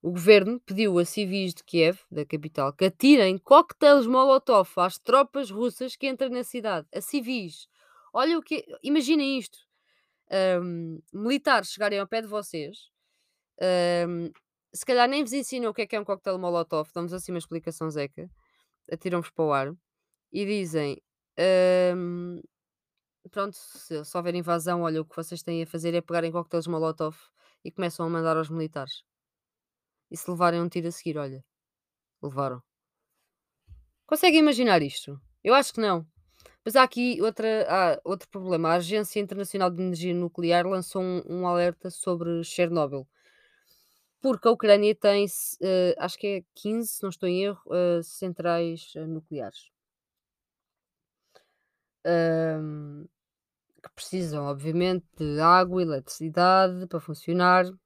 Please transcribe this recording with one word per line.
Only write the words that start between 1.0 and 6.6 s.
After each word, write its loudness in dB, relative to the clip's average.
civis -4
de -18
Kiev, 2
da -8
capital, -4
que 0
atirem 6
coquetéis 8
Molotov 4
às 0
tropas 2
russas -4
que -6
entram -4
na -6
cidade. -6